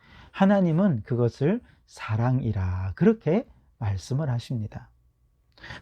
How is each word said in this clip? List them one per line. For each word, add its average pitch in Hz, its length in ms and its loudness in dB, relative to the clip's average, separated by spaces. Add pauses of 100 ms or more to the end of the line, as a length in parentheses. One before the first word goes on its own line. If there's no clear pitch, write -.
(320)
하나님은 185 720 2
그것을 131 560 0 (260)
사랑이라 107 1080 -2
그렇게 220 500 2 (340)
말씀을 127 500 -4
하십니다. 117 600 -6 (920)